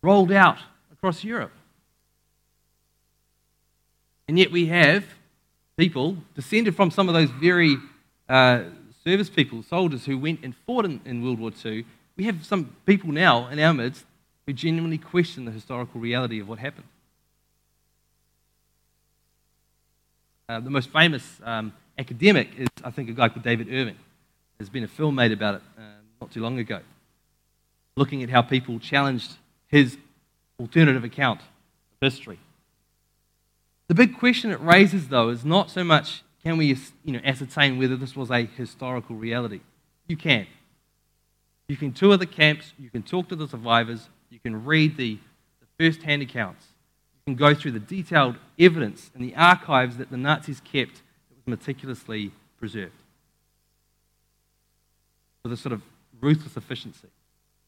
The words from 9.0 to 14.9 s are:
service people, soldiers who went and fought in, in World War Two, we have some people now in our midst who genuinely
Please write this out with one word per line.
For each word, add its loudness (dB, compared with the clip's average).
service -2
people, -2
soldiers -2
who -6
went -4
and -12
fought -2
in, -6
in -8
World -2
War -8
Two, -10
we -4
have -4
some -4
people 2
now 2
in -8
our 4
midst -4
who -8
genuinely -4